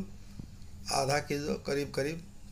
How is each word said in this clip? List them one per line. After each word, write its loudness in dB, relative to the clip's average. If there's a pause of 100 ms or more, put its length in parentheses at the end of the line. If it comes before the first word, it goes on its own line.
(920)
आधा 6
किलो 0 (120)
करीब 2
करीब 2 (300)